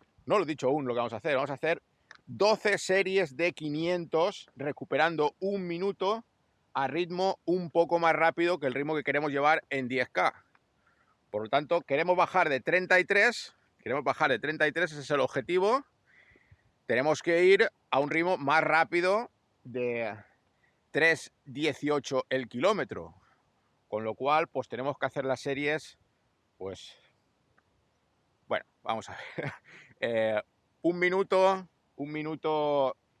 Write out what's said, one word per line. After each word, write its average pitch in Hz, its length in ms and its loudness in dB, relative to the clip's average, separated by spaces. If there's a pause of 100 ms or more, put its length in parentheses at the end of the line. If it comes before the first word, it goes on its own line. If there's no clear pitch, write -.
(260)
no 180 100 2
lo 190 80 2
he - 20 -6
dicho 139 200 -4
aún 139 200 0
lo 123 60 -4
que 117 60 -4
vamos 117 160 -4
a - 20 -6
hacer, 143 200 -2
vamos 135 120 -2
a 143 60 -8
hacer 160 280 -2 (440)
doce 202 500 2
series 190 640 0
de 165 160 0
quinientos, 165 1000 -2
recuperando 147 840 -2
un 196 260 -4
minuto 190 600 -4 (480)
a 135 140 0
ritmo 180 580 -2
un 175 240 -2
poco 170 280 4
más 165 160 4
rápido 165 460 2
que 143 60 -2
el 127 80 0
ritmo 147 200 -2
que 147 80 -2
queremos 147 300 -2
llevar 147 380 2
en 135 180 -4
diez 127 220 -2
K. - 340 -2 (840)
Por 104 140 -6
lo 110 40 -10
tanto, 147 320 0
queremos 165 380 0
bajar 170 320 2
de 131 100 0
treinta 180 400 2
y 175 60 0
tres, 208 500 0 (220)
queremos 139 260 -4
bajar 143 260 2
de 120 80 0
treinta 151 300 -2
y 147 40 -4
tres, 165 200 -2
ese 147 80 -12
es 131 100 -8
el 143 100 2
objetivo. 185 680 0 (1000)
Tenemos 139 340 0
que 170 220 2
ir 190 260 6 (220)
a - 80 2
un 143 120 2
ritmo 170 280 0
más 147 240 2
rápido 175 720 2 (320)
de 117 520 -4 (760)
tres 156 400 2 (120)
dieciocho 143 840 -2
el 131 180 -2
kilómetro. 120 640 -2 (760)
Con 107 160 -4
lo 110 100 -4
cual, 151 320 0
pues 131 220 -6
tenemos 131 280 -6
que 139 100 -4
hacer 131 180 -6
las 131 160 -4
series, 147 580 -6 (600)
pues, 95 360 -12 (1500)
bueno, - 180 -4 (200)
vamos 113 240 -4
a 95 80 -14 (200)
ver. 147 220 -6
<laughs> - 40 -20 (360)
Eh, 110 420 0 (420)
un 175 160 0
minuto, 190 680 2 (300)
un 147 160 -8
minuto 151 840 -2 (240)